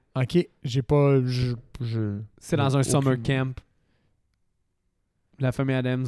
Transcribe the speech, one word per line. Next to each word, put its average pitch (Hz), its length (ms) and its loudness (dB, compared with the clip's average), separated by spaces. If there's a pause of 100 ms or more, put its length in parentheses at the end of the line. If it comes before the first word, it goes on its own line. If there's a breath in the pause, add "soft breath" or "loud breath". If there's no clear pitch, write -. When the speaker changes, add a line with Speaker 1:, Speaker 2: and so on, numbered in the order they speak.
(140)
Speaker 1:
Ok, 135 320 0 (160)
j'ai 131 200 -2
pas, 139 420 4
je, 123 300 -2 (260)
je, 110 380 -4 (200)
Speaker 2:
C'est - 180 -4
dans 139 200 2
un 139 40 4
Speaker 1:
aucune 123 100 0
Speaker 2:
summer 131 300 2
camp. 131 320 -2 (1900)
La 131 140 0
famille 135 240 -2
Addams 127 320 -2